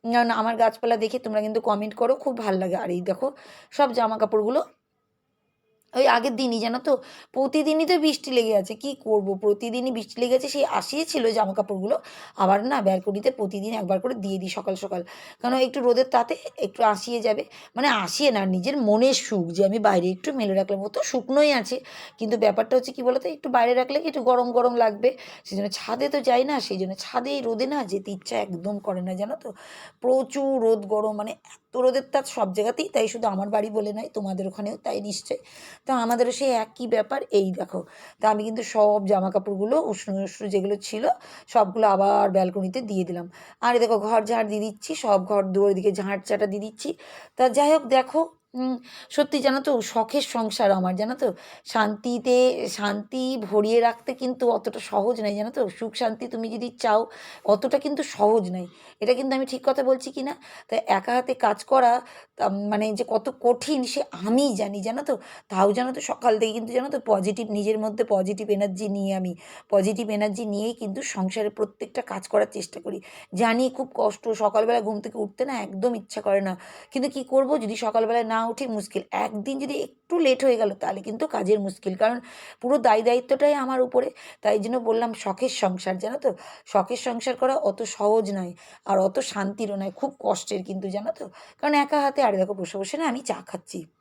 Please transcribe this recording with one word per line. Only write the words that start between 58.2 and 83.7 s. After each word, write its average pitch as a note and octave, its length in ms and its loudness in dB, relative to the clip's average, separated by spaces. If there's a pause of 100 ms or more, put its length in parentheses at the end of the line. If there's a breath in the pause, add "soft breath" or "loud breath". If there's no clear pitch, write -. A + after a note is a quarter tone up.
নয়। F#3 180 -8 (320 loud breath)
এটা G#3+ 140 2
কিন্তু C4 200 -2
আমি C4 120 0
ঠিক C4 180 -10
কথা C4+ 180 2
বলছি C4 280 2
কি C#4 120 -8
না? C#4 120 -6 (300 loud breath)
তাই A3+ 140 -2 (100)
একা G3 260 0
হাতে B3+ 200 0
কাজ G#3+ 300 2
করা, B3 280 6 (420 loud breath)
তা, - 100 -2 (240)
মানে G#3+ 240 0
যে G#3 160 -2
কত A3 180 0 (140)
কঠিন B3 440 2
সে C#4 160 -6 (180)
আমিই A#3 380 2
জানি, G3+ 260 -4
জানো A#3 200 -4
তো? C#4+ 120 -2 (340 loud breath)
তাও G3 240 4
জানো B3 200 0
তো, B3+ 80 -8
সকাল A#3+ 380 0
থেকে A3 140 0
কিন্তু A3+ 200 -8
জানো B3+ 180 -2
তো C#4+ 160 -4
পজিটিভ, G#3 440 0
নিজের G#3 280 0
মধ্যে A3 260 -2
পজিটিভ G3+ 460 0
এনার্জি G3+ 380 0
নিয়ে, G3 260 -2
আমি F#3 180 -4 (380 loud breath)
পজিটিভ G#3 400 2
এনার্জি G#3+ 360 -2
নিয়েই G#3+ 280 -4
কিন্তু G#3+ 280 -8
সংসারের G#3 520 -4
প্রত্যেকটা G#3 480 -6
কাজ F#3+ 260 -10
করার G#3 220 2
চেষ্টা - 300 -10
করি। - 180 -8 (360 loud breath)
জানি A3+ 360 4
খুব C4 240 -8
কষ্ট, G#3 300 0 (100)
সকালবেলা A3 460 2
ঘুম G#3 200 -4
থেকে A3 180 -14
উঠতে G#3 260 -4
না C#4 180 -4
একদম F#3+ 320 -2
ইচ্ছা G#3+ 260 -8
করে G3+ 200 2
না, F#3+ 120 -2 (380 loud breath)
কিন্তু C4+ 180 -2
কী C4+ 160 -6
করবো, C4+ 340 2
যদি A3 180 -4
সকালবেলায় A3+ 520 0
না A3+ 120 0
উঠি A3+ 280 -4
মুশকিল। G3+ 340 -6 (180)
একদিন A3 400 -4
যদি C#4+ 220 -6
একটু - 360 -8
লেট C4 260 4
হয়ে B3 160 4
গেল G#3 140 2
তাহলে G3 280 -6
কিন্তু A3+ 240 -4
কাজের G#3 340 0
মুশকিল, F#3+ 360 -6
কারণ A#3 220 2 (400 loud breath)
পুরো B3+ 200 2
দায় A3 240 4
দায়িত্বটাই B3+ 520 4
আমার C4 260 -2